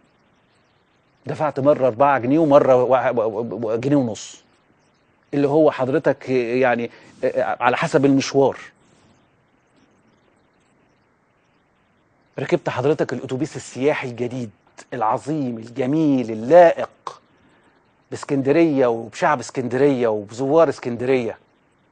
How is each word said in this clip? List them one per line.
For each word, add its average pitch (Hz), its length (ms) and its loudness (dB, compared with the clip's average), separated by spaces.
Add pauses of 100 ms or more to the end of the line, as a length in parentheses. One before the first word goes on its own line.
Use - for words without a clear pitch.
(1300)
دفعت 170 340 -4
مرة 131 280 2
أربعة 135 320 2
جنيه 135 200 0
ومرة 139 360 6
وا-، 123 340 2
و-، 120 120 0
و-، 110 400 -4
و-، 110 140 -4
جنيه 135 200 -2
ونص. 120 480 -6 (920)
اللي 143 140 2
هو 151 240 4
حضرتك 135 580 -2
يعني 120 600 -2 (440)
على 123 420 0
حسب 147 280 0
المشوار. 135 520 0 (3750)
ركبت 156 300 -4
حضرتك 143 440 -2
الأتوبيس 131 420 -8
السياحي 135 540 -4
الجديد 120 400 -8 (440)
العظيم 123 640 -4
الجميل 127 760 -2
اللائق 127 880 4 (920)
باسكندرية 139 760 2
وبشعب 120 520 -2
اسكندرية 127 680 0
وبزوار 135 640 0
اسكندرية 120 680 -4 (540)